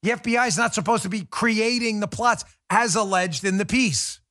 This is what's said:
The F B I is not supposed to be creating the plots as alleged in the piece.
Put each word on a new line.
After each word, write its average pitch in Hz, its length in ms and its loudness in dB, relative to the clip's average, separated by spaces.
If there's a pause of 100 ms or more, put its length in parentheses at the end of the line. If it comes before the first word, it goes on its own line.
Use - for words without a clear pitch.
The 202 80 0
F 240 100 -4
B 233 160 0
I 247 80 4
is 180 120 0
not 233 180 0
supposed 208 260 0
to 190 80 -6
be 190 160 -6
creating 226 760 0
the 208 80 -2
plots - 380 -2 (240)
as 208 260 2
alleged 185 480 0
in 190 140 0
the 202 80 0
piece. 226 640 0